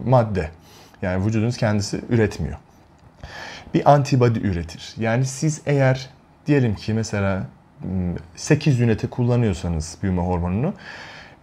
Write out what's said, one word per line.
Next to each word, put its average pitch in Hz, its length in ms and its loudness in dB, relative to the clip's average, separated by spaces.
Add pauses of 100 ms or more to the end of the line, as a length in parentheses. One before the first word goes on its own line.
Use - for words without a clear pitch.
madde. 107 460 2 (520)
Yani 95 240 0
vücudunuz 113 300 0
kendisi 104 520 0
üretmiyor. 98 480 0 (1160)
Bir 151 180 6
antibody 123 460 4
üretir. 85 580 -4
Yani 113 280 0
siz 156 420 -4
eğer 135 420 2 (380)
diyelim 127 280 4
ki 107 200 -4
mesela, 101 520 0 (360)
m, 90 320 -2 (220)
sekiz 151 440 2
ünite 117 260 2
kullanıyorsanız 107 960 0
büyüme 92 200 0
hormonunu, 90 520 -2 (680)